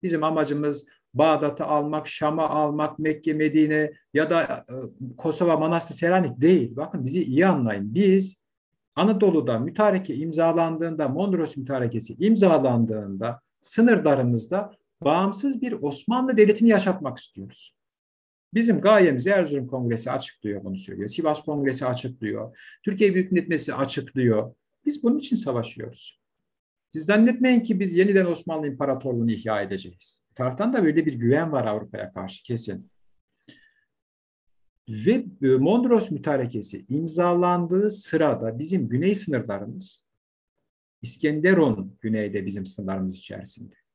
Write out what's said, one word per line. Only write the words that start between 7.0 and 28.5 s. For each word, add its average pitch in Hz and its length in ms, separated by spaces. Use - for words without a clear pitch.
bizi 156 200
iyi 147 220
anlayın. 113 480
Biz 190 480
Anadolu'da 170 640
mütareke 190 560
imzalandığında, 165 960
Mondros 165 480
Mütarekesi 123 640
imzalandığında 123 1200
sınırlarımızda 156 1120
bağımsız 202 600
bir 240 200
Osmanlı 233 540
Devleti'ni 214 320
yaşatmak 185 500
istiyoruz. - 580
Bizim 220 260
gayemiz, 180 460
Erzurum 151 400
Kongresi 123 440
açıklıyor 104 540
bunu 95 140
söylüyor. 95 300
Sivas 151 340
Kongresi 139 440
açıklıyor. 117 720
Türkiye 196 300
Büyük 185 180
Millet 170 160
Meclisi 151 260
açıklıyor. 127 800
Biz 294 180
bunun 247 160
için - 180
savaşıyoruz. - 840
Siz 156 120
zannetmeyin 233 560
ki 202 200
biz 185 140
yeniden 190 320
Osmanlı 160 400